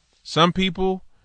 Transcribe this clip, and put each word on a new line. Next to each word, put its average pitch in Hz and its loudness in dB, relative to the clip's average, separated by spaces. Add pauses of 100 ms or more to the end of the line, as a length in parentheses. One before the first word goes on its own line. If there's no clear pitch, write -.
(220)
Some 170 2
people, 190 -4 (200)